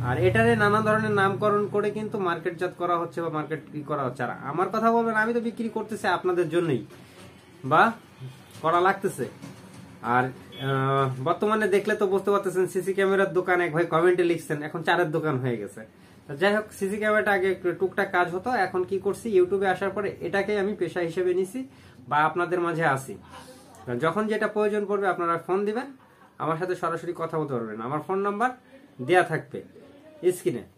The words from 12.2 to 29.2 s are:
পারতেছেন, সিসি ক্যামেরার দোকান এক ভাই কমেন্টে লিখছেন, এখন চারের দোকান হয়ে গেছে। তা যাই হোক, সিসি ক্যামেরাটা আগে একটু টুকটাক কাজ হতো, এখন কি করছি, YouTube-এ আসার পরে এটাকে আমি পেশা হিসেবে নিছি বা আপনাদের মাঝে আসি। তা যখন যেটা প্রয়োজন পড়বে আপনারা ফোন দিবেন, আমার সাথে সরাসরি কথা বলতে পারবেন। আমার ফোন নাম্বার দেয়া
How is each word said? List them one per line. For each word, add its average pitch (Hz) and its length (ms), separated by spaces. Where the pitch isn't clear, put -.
পারতেছেন, 185 360
সিসি 185 260
ক্যামেরার 190 400
দোকান 180 280
এক 165 120
ভাই 165 120
কমেন্টে 175 380
লিখছেন, 160 400
এখন 160 200
চারের 170 280
দোকান 151 280
হয়ে 123 180
গেছে। 104 280
তা 143 80
যাই 196 200
হোক, 214 100
সিসি 202 180
ক্যামেরাটা 214 340
আগে 190 200
একটু 175 200
টুকটাক 190 400
কাজ 175 180
হতো, 185 200
এখন 190 340
কি 190 160
করছি, 190 420
YouTube-এ 190 260
আসার 190 220
পরে 202 320
এটাকে 196 380
আমি 196 160
পেশা 175 240
হিসেবে 180 340
নিছি 190 340
বা 143 100
আপনাদের 165 440
মাঝে 165 240
আসি। 131 320
তা 120 100
যখন 165 320
যেটা 214 200
প্রয়োজন 208 380
পড়বে 196 220
আপনারা 170 300
ফোন 190 280
দিবেন, 220 200
আমার 156 200
সাথে 180 180
সরাসরি 170 400
কথা 165 240
বলতে 139 140
পারবেন। 110 280
আমার 139 180
ফোন 190 200
নাম্বার 202 300
দেয়া 170 220